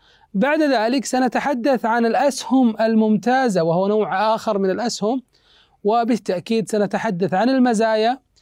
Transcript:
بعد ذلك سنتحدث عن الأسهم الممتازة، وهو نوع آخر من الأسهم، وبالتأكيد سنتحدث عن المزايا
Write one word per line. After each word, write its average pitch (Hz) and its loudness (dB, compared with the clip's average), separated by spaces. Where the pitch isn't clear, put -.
بعد 285 0
ذلك 247 0
سنتحدث 254 -2
عن 233 0
الأسهم 233 0
الممتازة، 226 2
وهو 170 0
نوع 208 0
آخر 214 -4
من 190 0
الأسهم، 214 -4
وبالتأكيد 220 -2
سنتحدث 196 -2
عن 214 2
المزايا 226 2